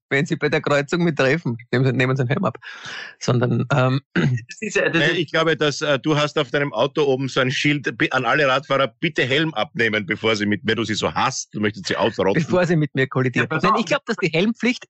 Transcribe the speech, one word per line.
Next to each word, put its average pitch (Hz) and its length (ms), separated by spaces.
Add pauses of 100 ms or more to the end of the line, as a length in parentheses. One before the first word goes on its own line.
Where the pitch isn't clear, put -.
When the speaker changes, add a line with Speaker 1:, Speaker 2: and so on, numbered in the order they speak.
Speaker 1:
wenn 147 160
Sie - 100
bei 147 140
der 156 100
Kreuzung 147 460
mit 165 100
treffen, 135 400 (160)
nehmen 127 140
Sie, 131 80
nehmen 127 240
Sie 135 60
einen 120 40
Helm 135 160
ab.“ - 140 (640)
Sondern, 123 520
ähm, 131 360
<clears throat> - 80
Speaker 2:
Das 127 440
ist 208 160
ja, 190 140
das 165 100
Speaker 3:
Nein, 151 120
Speaker 2:
ist 175 80
Speaker 3:
ich 175 120
glaube, 160 240
dass, 151 260
äh, 147 180
du 156 180
hast 147 200
auf 143 140
deinem 143 220
Auto 135 300
oben 135 260
so 139 100
ein 127 120
Schild, 147 460
bi-, 156 140
„An 127 140
alle 139 200
Radfahrer: 135 540
Bitte 165 240
Helm 151 300
abnehmen, 107 520
bevor 110 300
Sie 104 100
mit“, 104 200
wenn 110 100
du 113 80
sie 104 120
so 90 180
hasst, 117 400
du 110 80
möchtest 104 260
sie - 80
ausrotten. 101 480
Speaker 1:
Bevor 180 220
sie 170 100
mit 151 180
mir 131 140
kollidieren. 123 420
Speaker 2:
Ja, 156 60
pass 151 80
Speaker 1:
Nein, - 100
Speaker 2:
auf. - 60
Speaker 1:
ich 233 60
glaube, - 200
dass 220 120
die - 120
Helmpflicht 214 600